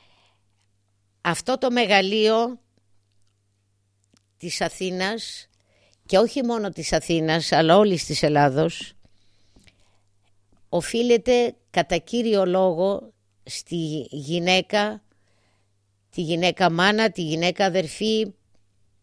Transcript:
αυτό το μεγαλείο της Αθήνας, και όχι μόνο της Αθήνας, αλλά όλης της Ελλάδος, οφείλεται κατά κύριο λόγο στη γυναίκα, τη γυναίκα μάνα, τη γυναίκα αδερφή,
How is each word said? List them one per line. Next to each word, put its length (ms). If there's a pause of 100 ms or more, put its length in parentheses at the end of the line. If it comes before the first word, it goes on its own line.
(1200)
αυτό 360
το 140
μεγαλείο 880 (1800)
της 240
Αθήνας, 840 (580)
και 120
όχι 260
μόνο 260
της 240
Αθήνας, 580
αλλά 260
όλης 280
της 180
Ελλάδος, 680 (1800)
οφείλεται 840 (140)
κατά 280
κύριο 480
λόγο 680 (300)
στη 680
γυναίκα, 920 (1080)
τη 120
γυναίκα 500
μάνα, 400
τη 100
γυναίκα 440
αδερφή, 680 (680)